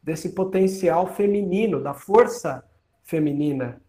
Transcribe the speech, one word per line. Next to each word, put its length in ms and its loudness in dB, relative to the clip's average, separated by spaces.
desse 260 -6
potencial 760 0
feminino, 720 0
da 120 -8
força 680 2
feminina 840 -2